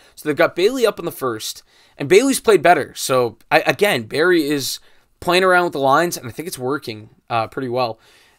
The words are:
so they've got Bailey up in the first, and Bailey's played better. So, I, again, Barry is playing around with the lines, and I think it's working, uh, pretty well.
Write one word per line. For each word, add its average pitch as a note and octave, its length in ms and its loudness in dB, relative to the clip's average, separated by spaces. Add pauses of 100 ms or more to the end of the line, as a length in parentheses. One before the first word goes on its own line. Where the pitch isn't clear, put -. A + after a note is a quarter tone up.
(160)
so - 120 -14
they've D3 100 -2
got D#3+ 180 2
Bailey A#3 300 0
up G3+ 140 0
in F3 60 -8
the E3 60 -6
first, - 520 -8 (340)
and C#3+ 100 -8
Bailey's A3+ 320 4
played G3 220 4
better. D#3 340 2
So, B2 420 -2 (140)
I, D3+ 100 4
again, D#3 420 0
Barry D#3 460 0
is C#3 300 -4 (400)
playing F#3 240 2
around F3+ 220 4
with E3+ 80 -4
the D3+ 60 -6
lines, C#3+ 360 2
and B2+ 120 -12
I - 40 -14
think D#3 160 -12
it's F#3 100 -12
working, B2 520 -8 (200)
uh, A2+ 180 -2
pretty C3+ 200 -8
well. A#2+ 320 -4 (400)